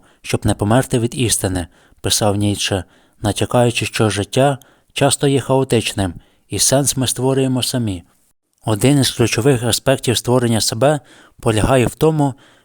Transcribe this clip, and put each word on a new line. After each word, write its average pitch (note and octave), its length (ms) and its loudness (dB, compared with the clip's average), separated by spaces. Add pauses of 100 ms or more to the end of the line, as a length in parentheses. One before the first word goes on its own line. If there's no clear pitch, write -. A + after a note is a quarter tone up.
(220)
щоб - 240 -4
не G2+ 80 2
померти A#2 440 0
від A#2+ 200 -4
істини», — F#2+ 480 -2 (340)
писав G2+ 360 0
Ніцше, G2+ 480 -2 (380)
натякаючи, A2+ 640 0
що G#2+ 240 0
життя B2+ 480 0 (340)
часто C#3+ 360 0
є C3+ 120 0
хаотичним, A#2 760 -2 (340)
і G#2 100 -6
сенс C3 380 0
ми C3 100 -2
створюємо C3 560 0
самі. A2 420 -4 (640)
Один A#2+ 320 2
із B2+ 120 2
ключових A#2 520 0
аспектів B2 540 0
створення A#2+ 440 0
себе C3 400 0 (400)
полягає A#2+ 460 2
в - 80 -4
тому, D3+ 400 2 (300)